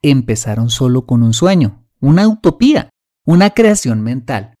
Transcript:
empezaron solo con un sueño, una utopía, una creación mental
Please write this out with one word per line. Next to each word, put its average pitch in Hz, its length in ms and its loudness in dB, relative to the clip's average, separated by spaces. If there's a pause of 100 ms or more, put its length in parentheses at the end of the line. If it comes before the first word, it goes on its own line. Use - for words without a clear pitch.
empezaron 117 680 -2
solo 127 360 -2
con 120 160 0
un 117 120 2
sueño, 170 520 -2 (140)
una 165 260 2
utopía, 226 640 0 (340)
una 180 260 4
creación 208 520 0
mental 117 580 -8